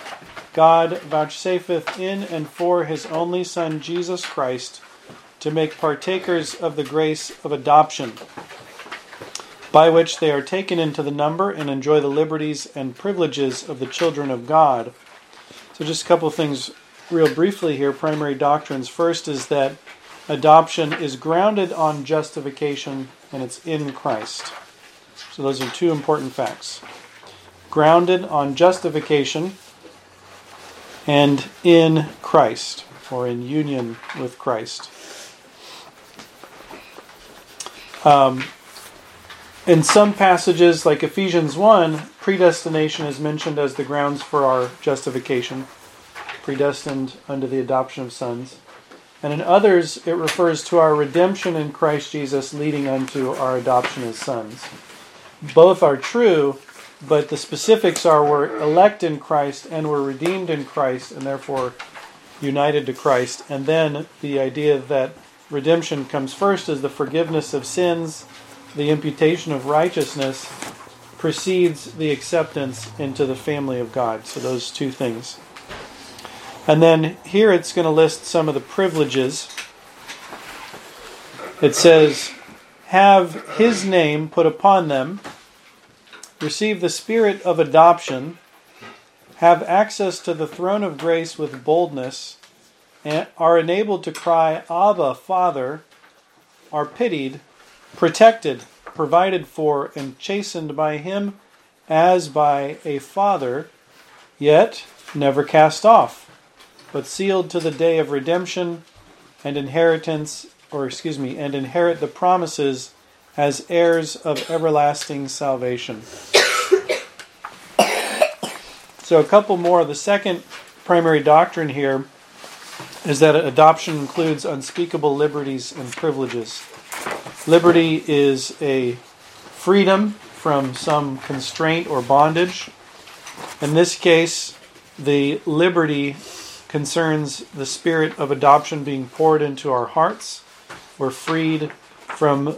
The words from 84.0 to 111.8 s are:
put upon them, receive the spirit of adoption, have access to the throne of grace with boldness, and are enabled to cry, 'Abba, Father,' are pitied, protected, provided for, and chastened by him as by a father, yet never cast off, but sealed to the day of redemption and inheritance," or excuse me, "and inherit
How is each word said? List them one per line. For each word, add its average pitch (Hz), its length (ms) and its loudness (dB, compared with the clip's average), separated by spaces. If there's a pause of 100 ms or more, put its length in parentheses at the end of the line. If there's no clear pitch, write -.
put 165 160 2
upon 175 420 2
them, 147 320 -4 (1200)
receive 196 400 -4
the 175 80 -2
spirit 214 540 0
of 170 180 0
adoption, 160 800 4 (1080)
have 170 200 6
access 190 560 0
to 170 140 -4
the 156 140 -4
throne 190 380 -4
of 156 120 -6
grace 165 400 -2
with 131 280 -8
boldness, 147 720 -2 (640)
and 151 240 -4 (100)
are 165 220 6
enabled 185 460 -2
to 156 80 -6
cry, 165 560 0
'Abba, 175 460 2
Father,' 156 680 -2 (880)
are 151 140 -2
pitied, 147 560 -6 (560)
protected, 175 640 4 (220)
provided 170 640 0
for, 147 480 -2
and 135 220 -12
chastened 175 600 -8
by 151 180 -2
him 196 420 -8 (520)
as 165 400 4
by 143 560 0
a 143 140 -4
father, 156 680 -2 (720)
yet 156 440 4 (300)
never 143 300 0
cast 156 420 4
off, 208 360 6 (680)
but 139 160 -6
sealed 190 420 -2
to 175 100 -4
the 160 120 -2
day 165 260 2
of 143 140 0
redemption 170 720 -4 (600)
and 143 140 -6
inheritance," 156 880 0 (240)
or 139 160 -4
excuse 143 320 -8
me, 139 220 -8
"and 143 160 -6
inherit 165 440 0